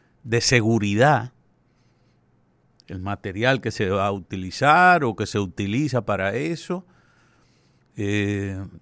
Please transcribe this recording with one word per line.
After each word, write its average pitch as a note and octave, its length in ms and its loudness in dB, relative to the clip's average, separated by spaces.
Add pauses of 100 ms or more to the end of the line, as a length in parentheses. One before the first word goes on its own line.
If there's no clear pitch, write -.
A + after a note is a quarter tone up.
(220)
de A#2 180 0
seguridad, A2+ 920 2 (1500)
el F#2 140 -10
material G2+ 600 -2
que A2 100 -4
se G2 200 -2
va G2 160 0
a G2+ 60 0
utilizar C#3+ 920 2
o A2+ 100 -2
que G#2 120 -4
se - 120 -4
utiliza G#2+ 680 -2
para G2 280 -2
eso, E3 520 -6 (1120)
eh, G2+ 640 -2 (220)